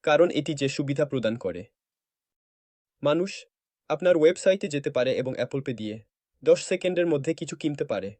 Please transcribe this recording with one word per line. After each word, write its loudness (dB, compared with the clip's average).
কারণ 4
এটি -2
যে -2
সুবিধা -2
প্রদান -2
করে। -8
মানুষ 0
আপনার 2
ওয়েবসাইটে 4
যেতে -4
পারে 0
এবং -4
Apple -4
Pay -6
দিয়ে -8
দশ 4
সেকেন্ডের 0
মধ্যে 0
কিছু -8
কিনতে -4
পারে। -6